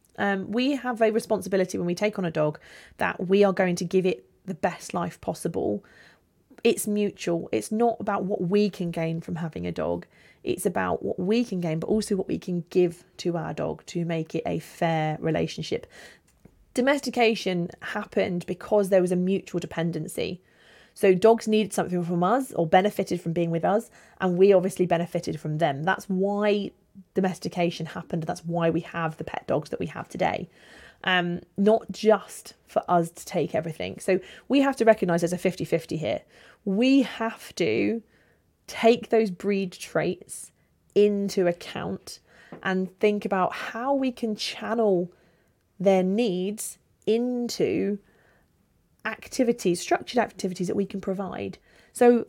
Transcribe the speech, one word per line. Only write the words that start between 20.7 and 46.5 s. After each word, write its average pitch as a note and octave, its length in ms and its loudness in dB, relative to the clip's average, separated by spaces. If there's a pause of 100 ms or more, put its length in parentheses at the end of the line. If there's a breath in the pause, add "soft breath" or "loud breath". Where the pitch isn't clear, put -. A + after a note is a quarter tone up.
So G3 180 4
dogs A3 340 4
needed G#3+ 280 2
something F3+ 280 -2
from F3 220 0
us B3+ 280 0
or E3 140 0
benefited F#3+ 540 2
from E3+ 140 -4
being E3+ 160 0
with E3 160 -2
us, G#3 240 0 (280 loud breath)
and F3+ 200 0
we G3 160 8
obviously F#3 320 2
benefited E3 520 -2
from D3+ 200 -6
them. D3 240 0
That's F#3 260 -2
why G3+ 600 0 (420)
domestication F3+ 720 -2
happened. D#3+ 380 -6
That's E3+ 220 -8
why E3+ 260 0
we D#3+ 100 2
have D#3+ 380 -4
the - 60 -8
pet - 220 -10
dogs D3+ 220 0
that - 120 -6
we E3+ 80 -4
have - 200 -10
today. - 400 -2 (580 loud breath)
Um, F3 340 0 (180)
not G#3+ 340 4
just - 640 0 (120)
for - 220 -2
us E3+ 220 4
to - 160 -20
take E3+ 280 -2
everything. D#3+ 440 -6
So F#3 220 0 (280 loud breath)
we C#4 120 4
have C4+ 160 2
to A3 100 2
recognise F3+ 340 6
there's F3 140 0
a F3 40 -2
fifty F3+ 280 -2
fifty E3 320 -2
here. C3+ 240 -4 (420 soft breath)
We B3+ 380 4
have - 540 -8
to G#3+ 460 0 (640 soft breath)
take - 440 2
those A3+ 200 4
breed G3 420 -4
traits - 800 -6 (440)
into G3+ 520 4
account - 720 -6 (420 loud breath)
and F#3+ 380 -2
think G#3 260 2
about F#3+ 260 0
how B3 400 -4
we C4+ 180 0
can A3+ 240 -4
channel G#3 800 0 (680 soft breath)
their F#3+ 240 4
needs G3 760 -2 (280)